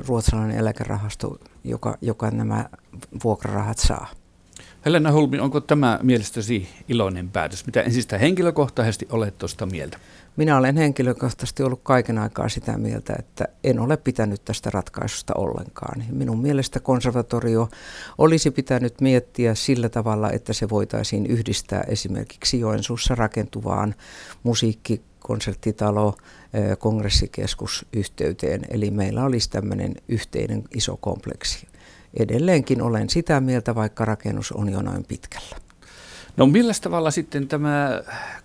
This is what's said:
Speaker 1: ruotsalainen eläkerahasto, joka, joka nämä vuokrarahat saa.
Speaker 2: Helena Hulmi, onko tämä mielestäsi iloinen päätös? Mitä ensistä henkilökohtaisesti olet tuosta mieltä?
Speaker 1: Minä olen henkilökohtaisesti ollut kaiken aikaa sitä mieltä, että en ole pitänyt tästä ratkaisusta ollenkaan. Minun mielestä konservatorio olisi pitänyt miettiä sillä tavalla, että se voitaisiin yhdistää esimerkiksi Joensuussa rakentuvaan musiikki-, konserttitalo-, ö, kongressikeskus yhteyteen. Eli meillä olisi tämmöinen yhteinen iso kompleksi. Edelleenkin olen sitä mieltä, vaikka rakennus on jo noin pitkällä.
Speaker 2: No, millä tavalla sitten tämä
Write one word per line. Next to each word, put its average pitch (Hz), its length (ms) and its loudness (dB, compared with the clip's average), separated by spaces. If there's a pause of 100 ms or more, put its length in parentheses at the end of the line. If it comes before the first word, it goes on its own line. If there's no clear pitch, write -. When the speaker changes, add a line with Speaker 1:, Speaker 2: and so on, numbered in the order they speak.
Speaker 1:
ruotsalainen 110 500 0
eläkerahasto, 107 800 -4 (260)
joka, 113 360 -4
joka 113 300 -2
nämä 110 380 -2 (560)
vuokrarahat 104 540 -2
saa. - 280 2 (800)
Speaker 2:
Helena 156 280 4
Hulmi, 143 260 4
onko 135 220 0
tämä 135 420 4
mielestäsi 113 640 2 (200)
iloinen 95 400 0
päätös? 85 380 -4
Mitä 120 160 2
ensistä 120 360 0
henkilökohtaisesti 143 920 2
olet 110 280 -2
tuosta - 280 -6
mieltä? 78 320 -6 (380)
Speaker 1:
Minä 151 200 4
olen 131 200 4
henkilökohtaisesti 131 840 0
ollut 127 200 0
kaiken 120 360 2
aikaa 107 300 -2
sitä 110 300 -4
mieltä, 110 400 -4
että - 260 -6 (200)
en 127 140 4
ole 135 180 2
pitänyt 110 480 -2
tästä - 260 -4
ratkaisusta - 640 -4
ollenkaan. - 760 -4
Minun 123 320 0
mielestä 139 380 2
konservatorio 117 880 2 (500)
olisi 156 320 2
pitänyt 123 500 -2
miettiä 123 540 2
sillä 123 340 0
tavalla, 107 420 -2
että 110 220 -4
se 107 160 -2
voitaisiin 104 580 -2
yhdistää 104 640 -2
esimerkiksi 104 720 -2
Joensuussa 110 540 0
rakentuvaan 107 800 0 (480)
musiikki-, 113 600 0 (180)
konserttitalo-, 104 920 0 (400)
ö, 101 220 0
kongressikeskus - 1160 0
yhteyteen. - 760 -2
Eli 101 220 0
meillä 104 340 0
olisi 123 260 0
tämmöinen 98 440 -2 (140)
yhteinen 110 560 -2 (100)
iso 110 220 -2
kompleksi. - 720 -6 (520)
Edelleenkin 127 640 2
olen 110 260 0
sitä 156 320 2
mieltä, 123 340 0
vaikka 110 300 0
rakennus 107 480 -2
on 101 160 -2
jo 98 140 -2
noin 92 220 -4
pitkällä. - 520 -12 (800)
Speaker 2:
No, 135 100 8
millä 220 340 6
tavalla 170 300 2
sitten 143 380 -2
tämä 143 540 0 (420)